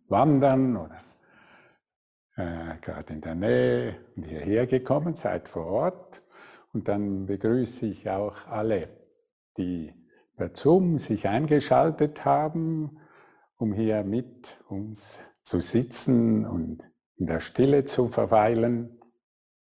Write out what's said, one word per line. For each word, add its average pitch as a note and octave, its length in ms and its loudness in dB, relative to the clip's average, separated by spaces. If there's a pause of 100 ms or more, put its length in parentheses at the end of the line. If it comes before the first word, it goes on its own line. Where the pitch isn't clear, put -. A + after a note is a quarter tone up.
Wandern C3 680 4
oder, - 240 -10 (1400)
äh, E2 460 -8
gerade D#2 300 -10
in D#2 100 -10
der E2 120 -8
Nähe A#2+ 640 0 (180)
und F2+ 80 -10
hierher G#2+ 460 0
gekommen D3+ 480 0
seid F2+ 320 -4
vor E2 180 -8
Ort. C3 560 -4 (500)
Und A2 140 -6
dann G2+ 400 -2
begrüße A2+ 580 -2
ich G#2 240 -6
auch G2+ 380 -4
alle, G#2+ 440 -2 (680)
die F2 360 -6 (440)
per E2+ 180 -6
Zoom E3+ 440 2
sich - 280 -2
eingeschaltet D3 1000 2
haben, D#3 720 0 (640)
um G#2+ 140 0
hier G#2+ 300 0
mit A#2 540 -6 (100)
uns G#2+ 520 -12 (220)
zu - 180 -2
sitzen A#2 840 2
und E2 440 -6 (260)
in F2+ 100 -2
der D#2+ 140 -2
Stille C#3 440 2
zu B2 240 0
verweilen. A#2 920 2 (800)